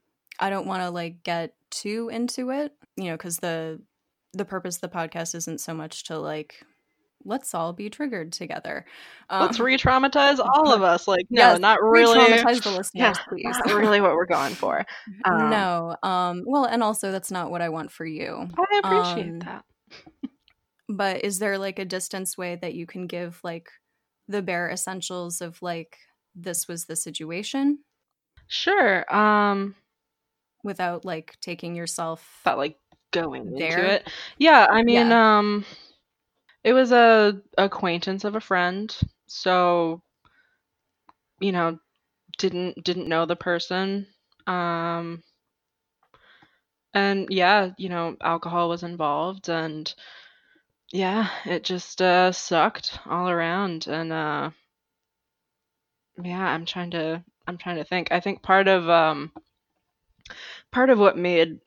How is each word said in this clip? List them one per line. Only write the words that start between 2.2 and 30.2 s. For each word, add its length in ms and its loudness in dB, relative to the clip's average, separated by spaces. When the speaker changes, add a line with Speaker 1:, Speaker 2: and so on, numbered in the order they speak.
Speaker 1:
it, 240 -6
you 80 -8
know, 120 -6
'cause 220 -10
the, 420 -8
the 120 -8
purpose 320 -8
of 40 -12
the 80 -10
podcast 460 -8
isn't 260 -10
so 120 -10
much 320 -12
to, 140 -10
like, 460 -10
let's 300 -8
all 180 -4
be 160 -10
triggered 440 -8
together. 520 -10
Speaker 2:
Let's 180 2
Speaker 1:
Um, 20 -4
Speaker 2:
re-traumatize 800 4
all 320 6
Speaker 1:
but 20 10
Speaker 2:
of 100 6
us. 240 4
Like, 220 2
no, 260 8
Speaker 1:
yes, 20 0
Speaker 2:
not 240 4
really. 640 8
Speaker 1:
re-traumatize 180 2
the 80 -2
listeners, 460 0
Speaker 2:
Yeah, 0 -
Speaker 1:
please. 360 -6
Speaker 2:
not 60 2
really 300 4
what 140 4
we're 100 0
going 300 -2
for. 300 -4
Speaker 1:
<laughs> 180 -10
Speaker 2:
Um, 440 2
Speaker 1:
No, 340 -4
um, 420 -2
well, 200 0
and 180 -2
also 280 -4
that's 200 -8
not 200 -6
what 100 -6
I 80 -4
want 220 -10
for 140 -14
you. 420 -10
Speaker 2:
I 220 0
appreciate 560 -2
Speaker 1:
Um, 100 -12
Speaker 2:
that. 200 -16
Speaker 1:
but 360 -4
is 160 -4
there, 180 -2
like, 220 -8
a 60 -8
distance 520 -8
way 180 -8
that 180 -10
you 140 -10
can 200 -12
give, 360 -10
like, 280 -12
the 140 -6
bare 280 -4
essentials 720 -8
of, 200 -14
like, 360 -10
this 320 -8
was 180 -10
the 100 -10
situation? 840 -4
Speaker 2:
Sure. 680 0
Um, 600 2